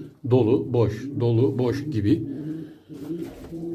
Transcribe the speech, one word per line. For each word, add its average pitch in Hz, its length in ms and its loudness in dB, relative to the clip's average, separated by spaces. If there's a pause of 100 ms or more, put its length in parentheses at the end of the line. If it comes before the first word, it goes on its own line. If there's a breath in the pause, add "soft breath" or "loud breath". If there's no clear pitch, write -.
(300 loud breath)
Dolu, 120 420 4
boş, 120 340 2 (140)
dolu, 117 380 2
boş 123 260 0
gibi. 113 380 2 (1500 loud breath)